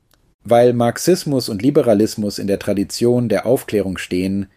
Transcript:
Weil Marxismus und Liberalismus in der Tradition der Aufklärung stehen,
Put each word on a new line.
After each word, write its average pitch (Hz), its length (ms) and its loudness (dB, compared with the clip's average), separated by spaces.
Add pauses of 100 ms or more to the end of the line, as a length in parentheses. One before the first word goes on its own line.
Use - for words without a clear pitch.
(460)
Weil 120 280 4
Marxismus 131 760 0
und 101 140 -6
Liberalismus 110 720 2
in 104 100 -6
der 95 120 -2
Tradition 120 680 -2
der 98 160 -2
Aufklärung 101 520 -2
stehen, 95 600 -4